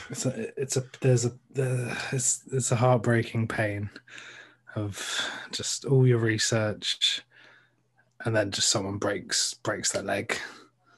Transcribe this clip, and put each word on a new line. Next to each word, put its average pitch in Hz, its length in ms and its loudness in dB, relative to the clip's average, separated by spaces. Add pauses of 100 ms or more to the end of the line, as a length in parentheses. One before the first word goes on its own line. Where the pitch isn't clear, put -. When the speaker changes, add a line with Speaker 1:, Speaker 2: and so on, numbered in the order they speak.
Speaker 1:
<laughs> - 60 -18
Speaker 2:
it's 143 140 -6
a, 113 360 -4
it's 135 160 -2
a, 127 80 0 (160)
there's 123 240 4
a, 123 80 0 (280)
uh, 123 320 -2 (200)
it's, - 300 -2 (100)
it's 131 180 0
a 127 60 4
heartbreaking 117 720 4
pain 104 420 -2 (840)
of - 520 -4 (220)
just - 340 -6
all 131 220 6
your 120 140 6
research, 110 1000 0 (1000)
and 113 120 2
then 101 160 2
just - 160 2
someone 98 300 -2
breaks, 98 560 -2
breaks - 360 -4
their 95 140 -4
leg. 101 340 -2 (600)